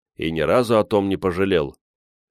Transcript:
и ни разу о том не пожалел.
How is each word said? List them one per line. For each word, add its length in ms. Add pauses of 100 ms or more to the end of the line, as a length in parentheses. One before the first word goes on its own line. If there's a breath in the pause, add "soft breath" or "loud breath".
(160)
и 140
ни 100
разу 380
о 60
том 240
не 80
пожалел. 600 (540)